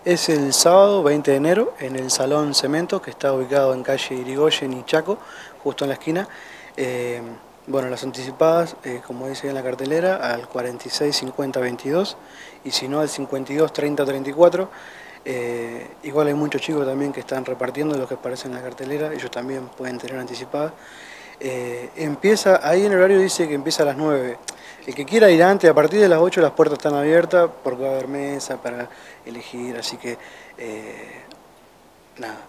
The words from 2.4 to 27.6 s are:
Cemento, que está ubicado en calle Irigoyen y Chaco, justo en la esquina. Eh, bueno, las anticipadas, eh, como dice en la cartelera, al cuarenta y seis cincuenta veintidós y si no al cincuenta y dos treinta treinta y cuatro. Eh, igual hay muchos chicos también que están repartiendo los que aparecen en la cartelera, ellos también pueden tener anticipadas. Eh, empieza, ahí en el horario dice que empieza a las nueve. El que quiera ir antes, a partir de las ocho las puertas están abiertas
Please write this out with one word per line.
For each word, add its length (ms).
Cemento, 460
que 100
está 220
ubicado 420
en 80
calle 320
Irigoyen 580
y 100
Chaco, 360
justo 220
en 40
la 40
esquina. 340
Eh, 460
bueno, 220
las 140
anticipadas, 800
eh, 220
como 220
dice 220
en 40
la 80
cartelera, 540
al 140
cuarenta 400
y 20
seis 280
cincuenta 420
veintidós 580
y 80
si 160
no 140
al 80
cincuenta 440
y 40
dos 160
treinta 320
treinta 240
y 40
cuatro. 360
Eh, 600
igual 240
hay 60
muchos 280
chicos 260
también 240
que 80
están 240
repartiendo 540
los 100
que 60
aparecen 380
en 80
la 40
cartelera, 480
ellos 180
también 380
pueden 300
tener 200
anticipadas. 540
Eh, 560
empieza, 640
ahí 220
en 80
el 60
horario 200
dice 300
que 60
empieza 280
a 40
las 100
nueve. 400
El 100
que 80
quiera 260
ir 140
antes, 260
a 40
partir 260
de 80
las 120
ocho 200
las 120
puertas 260
están 180
abiertas 540